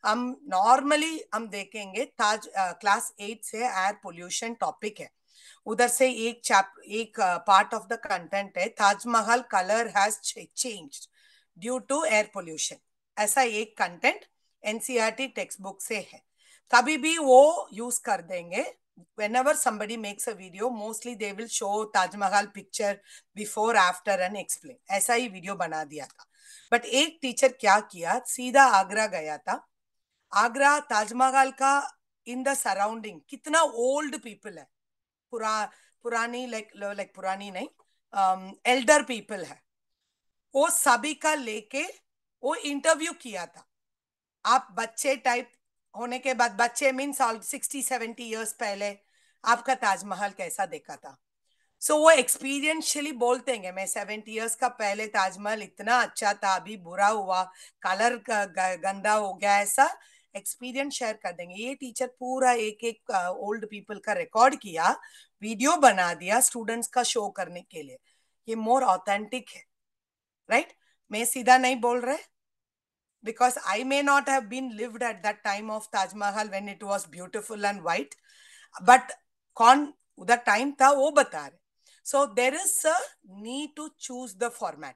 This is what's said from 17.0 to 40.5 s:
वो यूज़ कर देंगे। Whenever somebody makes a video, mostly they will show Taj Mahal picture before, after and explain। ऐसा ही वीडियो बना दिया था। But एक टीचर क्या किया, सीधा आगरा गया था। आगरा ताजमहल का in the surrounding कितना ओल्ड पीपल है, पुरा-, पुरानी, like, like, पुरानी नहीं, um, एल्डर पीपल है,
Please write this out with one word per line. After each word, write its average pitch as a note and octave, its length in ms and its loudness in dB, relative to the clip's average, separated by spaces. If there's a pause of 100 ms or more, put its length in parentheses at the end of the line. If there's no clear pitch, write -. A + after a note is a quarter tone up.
वो C#4+ 540 8
यूज़ A#3+ 280 -6
कर F#3+ 220 -2
देंगे। F3+ 520 -6 (260)
Whenever B3+ 540 0
somebody G#3+ 420 -4
makes G3+ 320 -8
a G#3+ 80 -8
video, F#3+ 360 -6 (100)
mostly A3+ 340 -10
they G3 240 -8
will A3+ 220 -6
show G#3 240 -4 (100)
Taj F#3 160 2
Mahal G3+ 340 0
picture G3+ 500 -4 (420)
before, A3 360 -2
after F#3 440 2
and F#3 140 -2
explain। - 420 -10 (160)
ऐसा G3+ 240 0
ही A#3+ 140 0
वीडियो F#3 260 -10
बना D#3+ 300 -6
दिया D3 220 -12
था। - 180 -20 (480)
But A#3+ 120 2
एक C#4+ 380 0
टीचर B3+ 300 2
क्या G#3 280 4
किया, F3+ 380 -4
सीधा B3+ 460 4
आगरा G#3 420 4
गया D#3 320 -8
था। A3 300 -6 (680)
आगरा C4+ 460 4
ताजमहल B3+ 720 2
का C#4 480 0 (300)
in B3 100 -8
the C4 260 -2
surrounding G#3 640 -4
कितना D4+ 320 0
ओल्ड C4 580 0
पीपल G3+ 400 -16
है, C3+ 100 -20 (640)
पुरा-, A3 380 -2 (340)
पुरानी, A#3 440 -4
like, G#3+ 360 -10
like, G3+ 320 -8
पुरानी F#3+ 360 -6
नहीं, F#3+ 180 -8 (480)
um, F#3+ 380 0 (120)
एल्डर C4+ 360 6
पीपल G#3 420 -10
है, - 180 -18 (920)